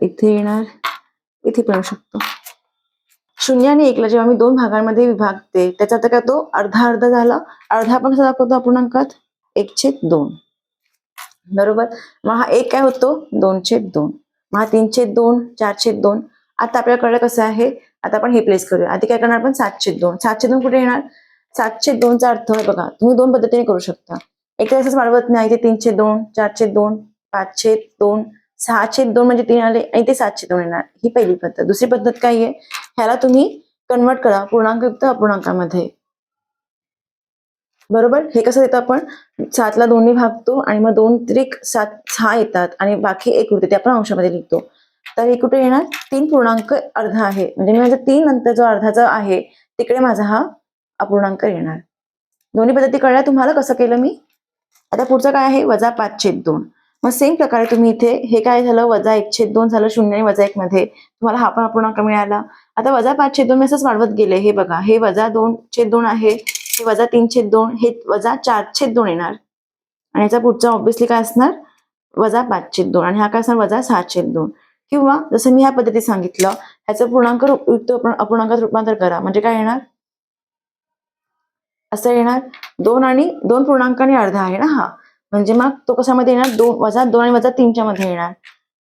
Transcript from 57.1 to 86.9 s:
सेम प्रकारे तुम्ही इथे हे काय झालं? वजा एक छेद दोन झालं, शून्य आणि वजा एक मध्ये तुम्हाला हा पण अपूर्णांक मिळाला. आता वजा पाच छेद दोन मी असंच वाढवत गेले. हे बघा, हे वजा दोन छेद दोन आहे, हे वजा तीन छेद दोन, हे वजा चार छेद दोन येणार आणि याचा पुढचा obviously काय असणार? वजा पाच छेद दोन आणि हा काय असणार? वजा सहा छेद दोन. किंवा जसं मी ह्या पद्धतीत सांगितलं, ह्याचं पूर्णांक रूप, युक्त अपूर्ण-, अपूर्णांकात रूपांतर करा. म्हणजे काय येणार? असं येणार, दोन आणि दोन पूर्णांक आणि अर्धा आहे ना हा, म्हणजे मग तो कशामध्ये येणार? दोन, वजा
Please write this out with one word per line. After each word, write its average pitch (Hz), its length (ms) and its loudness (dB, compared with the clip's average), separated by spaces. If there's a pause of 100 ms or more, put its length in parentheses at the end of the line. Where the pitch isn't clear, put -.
सेम 277 240 0
प्रकारे 262 300 0
तुम्ही 233 260 2
इथे 233 260 2
हे 226 240 0
काय 240 240 2
झालं? 233 180 2
वजा 220 320 2
एक 208 180 -2
छेद 214 200 -2
दोन 226 160 2
झालं, 220 200 2
शून्य 220 240 0
आणि 208 100 -2
वजा 202 220 2
एक 202 120 -4
मध्ये 185 280 0
तुम्हाला - 540 -6
हा 233 100 2
पण 233 160 -2
अपूर्णांक 220 360 -2
मिळाला. 208 420 0 (340)
आता 247 160 0
वजा 254 200 2
पाच 277 240 0
छेद 254 120 2
दोन 262 100 4
मी 269 60 4
असंच 269 200 0
वाढवत 226 240 0
गेले. 208 280 0
हे 202 160 2
बघा, 175 280 -2
हे 214 180 2
वजा 214 300 0
दोन 226 280 0 (200)
छेद 233 120 2
दोन 233 180 0
आहे, 220 240 2 (180)
हे - 360 -8
वजा 226 200 2
तीन 240 300 2
छेद 220 160 0
दोन, 220 200 2
हे 233 380 -2
वजा 214 280 -2
चार 220 280 -2 (100)
छेद 233 200 -2
दोन 226 140 2
येणार 175 240 -4 (840)
आणि 202 100 2
याचा 214 140 2
पुढचा 240 320 2
obviously 233 360 0
काय 233 140 2
असणार? 247 320 2 (640)
वजा 220 260 0
पाच 208 340 -6
छेद 180 100 -2
दोन 180 180 0
आणि 185 140 0
हा 208 100 0
काय 226 120 -2
असणार? 233 160 0
वजा 214 260 0
सहा 220 200 -2 (120)
छेद 175 100 -2
दोन. 160 260 -4 (400)
किंवा 277 300 2 (120)
जसं 233 180 2
मी 254 120 6
ह्या 269 100 4
पद्धतीत 233 280 0
सांगितलं, 190 480 -2
ह्याचं 214 640 -6
पूर्णांक 240 340 2
रूप, 277 260 0
युक्त 233 200 -2
अपूर्ण-, 240 280 -2
अपूर्णांकात 220 400 0
रूपांतर 220 360 -2
करा. 180 260 -2
म्हणजे 190 200 -2
काय 226 160 0
येणार? 226 220 -2 (2250)
असं 220 180 -4
येणार, 240 300 0 (380)
दोन 247 260 0
आणि 277 400 0
दोन 240 200 2
पूर्णांक 254 380 0
आणि 269 120 4
अर्धा 202 260 0
आहे 185 180 -4
ना 254 80 -2
हा, 277 220 -2 (440)
म्हणजे 208 200 0
मग 247 180 2 (180)
तो 247 60 0
कशामध्ये 254 400 2
येणार? 247 220 0
दोन, 233 200 2
वजा 226 280 0